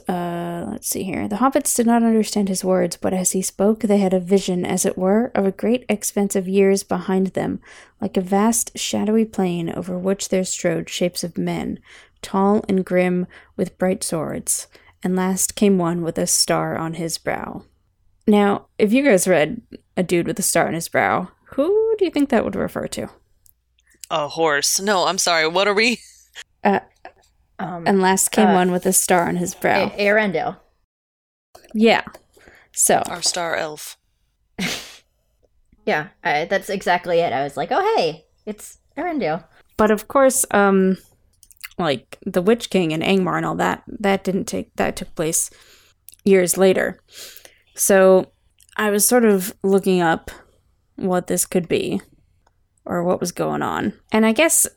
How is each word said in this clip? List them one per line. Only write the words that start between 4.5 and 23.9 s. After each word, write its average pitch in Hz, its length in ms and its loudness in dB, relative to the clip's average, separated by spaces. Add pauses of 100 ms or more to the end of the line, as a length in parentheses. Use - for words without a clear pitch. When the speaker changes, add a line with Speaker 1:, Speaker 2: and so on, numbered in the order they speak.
Speaker 1:
as 180 200 -2
it - 120 -2
were, 196 380 0
of 196 100 2
a 190 60 2
great 220 360 -2
expanse 202 480 -2
of 190 140 -2
years 196 340 4
behind 190 440 -2
them, 175 340 -4 (400)
like 202 160 -4
a 196 40 2
vast 202 560 0
shadowy 214 480 0
plain 175 440 -2
over 180 280 -8
which 190 320 -4
there 185 140 0
strode 165 460 -4
shapes - 340 -4
of 170 140 -10
men, 175 420 -6 (440)
tall 202 440 0
and 190 160 0
grim 180 440 0 (280)
with 185 220 -6
bright 185 260 -2
swords, - 600 -6 (380)
and 185 120 -2
last 185 400 -2
came 202 220 4
one 170 240 0
with 165 160 -4
a 180 80 -2
star 160 500 0
on 160 200 -6
his 165 240 -6
brow. - 440 -8 (600)
Now, 202 400 4 (140)
if 202 120 2
you 269 120 4
guys 202 240 4
read 156 340 2 (340)
A 185 60 0
Dude 170 240 0
with 160 140 -4
a - 20 -4
Star - 260 0
on - 60 -6
His 165 160 -8
Brow, 113 400 0 (200)
who 427 500 0
do 381 60 2
you 330 40 0
think 285 200 0
that 226 140 2
would 196 120 -4
refer - 320 -4
to? - 200 -10 (1040)